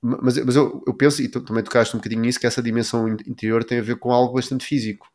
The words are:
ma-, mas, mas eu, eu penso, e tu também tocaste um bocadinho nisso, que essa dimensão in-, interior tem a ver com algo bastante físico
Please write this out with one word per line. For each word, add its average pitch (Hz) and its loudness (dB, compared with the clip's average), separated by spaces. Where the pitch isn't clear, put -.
ma-, 120 -2
mas, 127 2
mas 123 2
eu, - 2
eu 120 -2
penso, 143 2
e 123 -4
tu 123 -6
também 110 -4
tocaste 113 2
um - -2
bocadinho 110 -4
nisso, 120 0
que - 0
essa 120 0
dimensão 117 0
in-, 110 -2
interior 113 -2
tem 120 -2
a 117 -2
ver 113 -4
com 123 -2
algo 123 4
bastante 127 -2
físico 110 -4